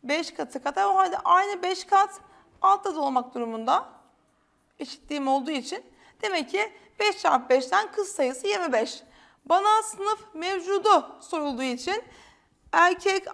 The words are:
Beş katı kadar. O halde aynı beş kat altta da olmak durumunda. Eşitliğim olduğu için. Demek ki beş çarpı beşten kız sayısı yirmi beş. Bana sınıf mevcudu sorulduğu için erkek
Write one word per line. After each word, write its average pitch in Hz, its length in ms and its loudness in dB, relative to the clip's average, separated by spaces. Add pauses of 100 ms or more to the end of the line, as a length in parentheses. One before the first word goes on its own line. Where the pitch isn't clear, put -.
Beş 294 300 -4
katı - 300 -10
kadar. 370 220 -2
O 392 100 2
halde 381 220 2
aynı 381 460 2
beş 370 200 -4
kat 403 380 2 (400)
altta 392 340 2
da 311 60 -2
olmak 254 320 -2
durumunda. 226 560 -2 (880)
Eşitliğim 285 480 -8
olduğu 269 240 0
için. 294 320 -6 (380)
Demek 370 280 -4
ki 427 240 -4 (260)
beş 415 220 0
çarpı - 280 2
beşten 269 420 2
kız 403 160 -4
sayısı 262 400 -2
yirmi 359 260 -2
beş. 226 300 -2 (420)
Bana 415 380 2
sınıf 415 360 -4 (140)
mevcudu 370 880 0
sorulduğu 285 420 -6
için 262 400 -4 (680)
erkek 370 640 2